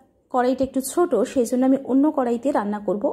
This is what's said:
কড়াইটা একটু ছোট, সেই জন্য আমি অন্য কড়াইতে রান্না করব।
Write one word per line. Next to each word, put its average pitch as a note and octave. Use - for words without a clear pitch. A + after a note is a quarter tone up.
কড়াইটা B3+
একটু C4+
ছোট, F4
সেই B3
জন্য B3+
আমি C4+
অন্য C4+
কড়াইতে A#3+
রান্না G#3
করব। G#3